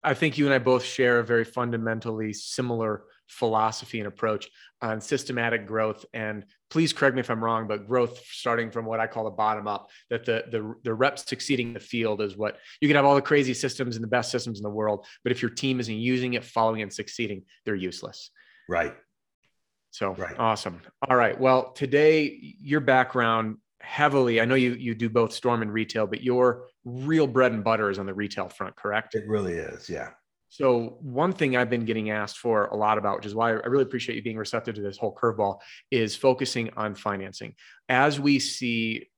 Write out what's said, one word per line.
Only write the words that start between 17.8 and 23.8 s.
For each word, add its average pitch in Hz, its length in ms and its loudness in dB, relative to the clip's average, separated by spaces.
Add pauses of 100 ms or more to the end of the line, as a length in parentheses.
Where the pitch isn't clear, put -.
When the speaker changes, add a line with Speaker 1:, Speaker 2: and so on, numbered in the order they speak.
Speaker 2:
Right. 85 280 -2 (960)
Speaker 1:
So 95 240 -4
Speaker 2:
Right. 90 220 -8
Speaker 1:
awesome. 104 440 0 (260)
All 127 80 4
right. 117 240 4
Well, 131 320 4
today, 147 880 2
your 147 200 0
background 120 800 2 (220)
heavily, 135 640 4